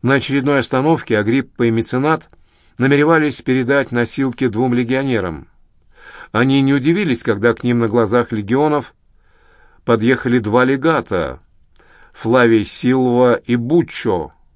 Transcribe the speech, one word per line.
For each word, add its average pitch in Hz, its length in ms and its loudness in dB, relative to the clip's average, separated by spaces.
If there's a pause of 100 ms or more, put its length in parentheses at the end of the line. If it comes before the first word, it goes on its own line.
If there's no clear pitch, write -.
на 127 120 2
очередной 139 440 0
остановке 131 600 0
Агриппа 120 460 -2
и 117 60 2
меценат 131 580 -2 (500)
намеревались 147 640 2
передать 131 480 0
носилки 123 580 -2
двум 120 260 0
легионерам. 120 760 -2 (840)
Они 135 280 2
не 135 120 2
удивились, 147 500 0
когда 113 320 0
к - 100 -12
ним 120 160 0
на 113 80 0
глазах 117 440 0
легионов 131 640 -2 (920)
подъехали 120 540 0
два 110 260 2
легата — 127 760 -2 (720)
Флавий 113 520 2
Силва 123 720 2
и - 220 -2
Буччо. 117 760 -2 (240)